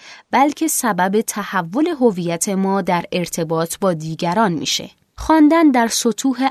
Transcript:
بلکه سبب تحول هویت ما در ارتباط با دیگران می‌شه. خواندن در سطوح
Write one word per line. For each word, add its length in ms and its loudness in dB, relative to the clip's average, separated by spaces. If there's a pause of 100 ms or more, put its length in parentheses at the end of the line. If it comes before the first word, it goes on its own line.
(300)
بلکه 380 0
سبب 520 0
تحول 680 -2 (120)
هویت 480 0
ما 340 0
در 300 -2
ارتباط 680 -4
با 120 0
دیگران 600 -2
می‌شه. 380 -6 (280)
خواندن 520 6
در 180 2
سطوح 640 -2